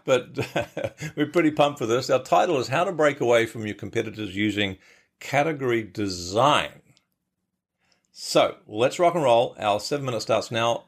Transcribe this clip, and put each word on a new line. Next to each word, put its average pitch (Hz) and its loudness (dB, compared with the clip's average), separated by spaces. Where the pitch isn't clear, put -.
but 131 0
<laughs> 156 -12
we're 151 0
pretty 156 2
pumped 147 2
for 127 -4
this. 123 0
Our 131 2
title 175 2
is 113 -4
How 156 0
to 196 -2
Break 151 0
Away 120 4
from 113 -6
Your 101 -4
Competitors 107 -6
Using 101 -2
Category 135 -2
Design. 98 -2
So - 0
let's 117 0
rock 170 2
and 147 -2
roll. 120 4
Our 104 0
seven 143 -6
minutes 113 -6
starts 107 0
now. 117 -2